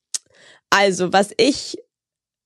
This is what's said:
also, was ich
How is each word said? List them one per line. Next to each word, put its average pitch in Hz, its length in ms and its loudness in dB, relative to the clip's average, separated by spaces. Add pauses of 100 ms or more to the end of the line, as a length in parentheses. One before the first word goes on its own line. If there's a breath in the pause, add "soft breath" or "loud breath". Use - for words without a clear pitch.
(680 soft breath)
also, 185 440 0
was 202 240 2
ich - 400 -2 (680)